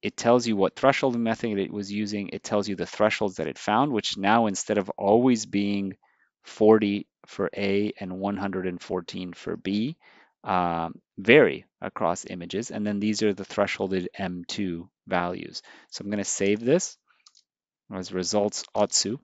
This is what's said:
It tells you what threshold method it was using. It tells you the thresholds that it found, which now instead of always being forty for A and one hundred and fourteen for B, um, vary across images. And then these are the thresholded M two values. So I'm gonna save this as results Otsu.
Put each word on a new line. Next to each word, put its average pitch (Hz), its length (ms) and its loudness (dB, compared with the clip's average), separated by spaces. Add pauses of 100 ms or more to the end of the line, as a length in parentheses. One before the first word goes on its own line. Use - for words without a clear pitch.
It 104 140 -6
tells 120 320 4
you 110 80 0
what - 180 2
threshold 135 420 2
method 113 420 -2
it 98 120 -2
was 101 220 -8
using. 104 380 -4
It 98 120 -10
tells 104 260 0
you 101 60 -4
the 85 120 -4
thresholds 107 500 0
that 78 100 -4
it 67 100 -6
found, 127 360 0
which - 240 -2
now 110 300 4
instead 101 320 0
of 95 200 -2
always 110 480 4
being 101 500 -2 (460)
forty 202 640 4 (180)
for - 320 -4
A 101 440 0
and 92 180 -8
one 98 180 -2
hundred 95 300 -4
and 90 160 -6
fourteen 92 500 -8
for - 240 -8
B, 104 400 -2 (460)
um, 85 580 -2 (160)
vary 107 480 6 (160)
across 90 480 -4
images. 92 440 -8
And 104 120 -6
then 104 140 -2
these 104 240 -2
are 104 100 2
the 92 120 -6
thresholded 95 680 -2
M 90 320 -6
two 87 460 -6 (160)
values. 90 560 -4 (260)
So - 140 -14
I'm 101 80 -8
gonna 104 140 -2
save 101 340 0
this 131 400 0 (960)
as 95 180 -10
results 101 520 -2 (100)
Otsu. 104 500 0